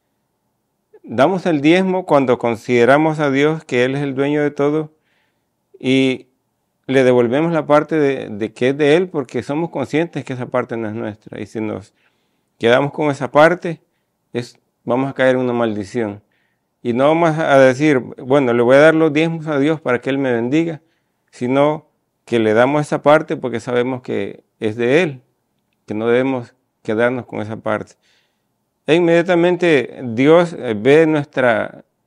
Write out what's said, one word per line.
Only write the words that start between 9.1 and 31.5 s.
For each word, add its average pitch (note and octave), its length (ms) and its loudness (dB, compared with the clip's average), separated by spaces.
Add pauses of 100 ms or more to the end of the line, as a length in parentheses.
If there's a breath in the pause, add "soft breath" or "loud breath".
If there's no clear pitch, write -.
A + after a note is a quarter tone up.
somos D#3+ 280 -6
conscientes D3 540 -4
que - 80 -12
esa B2+ 140 -10
parte B2 300 -4
no A2+ 120 -6
es G#2 60 -10
nuestra? A2+ 460 -12
Y G#2 60 -12
si A2 140 -10
nos G#2 320 -8 (680)
quedamos C3 340 2
con D3+ 180 -4
esa C3 200 -6
parte, E3 520 2 (500)
es, A#2+ 260 -8 (260)
vamos C3 260 -2
a C3 40 -10
caer C3 220 2
en B2+ 60 -2
una B2 100 -2
maldición. G#2+ 680 -4 (600)
Y A#2+ 120 -4
no C3+ 140 2
vamos D#3+ 300 0
a C#3 200 2
decir, C3+ 400 4
"Bueno, B2 560 -2
le A#2+ 80 2
voy B2+ 140 4
a C#3+ 40 6
dar D#3 140 6
los D#3+ 180 2
diezmos D#3+ 340 -2
a D3+ 120 -4
Dios D3 240 0
para B2 180 -2
que - 80 -10
Él C3+ 80 -2
me C3+ 160 -2
bendiga", C#3+ 480 -2 (500)
sino C#3+ 560 -2 (380)
que A#2 140 -2
le A2 160 2
damos C3+ 260 2
esa C#3+ 220 -4
parte D#3 340 2
porque A#2 240 -6
sabemos B2 400 -4
que G#2 440 -8 (160)
es A2 160 -4
de B2 260 2
Él, C#3 200 -6 (600)
que - 80 -12
no A2 140 -4
debemos B2 480 -2 (280)
quedarnos A#2+ 440 -2
con A2 160 -10
esa A2 140 -10
parte. G#2+ 400 -8 (920)
E D3 80 2
inmediatamente E3+ 1080 0
Dios, D3 520 2
eh, A#2 200 -6
ve C#3 320 4
nuestra, C3 800 -2 (220)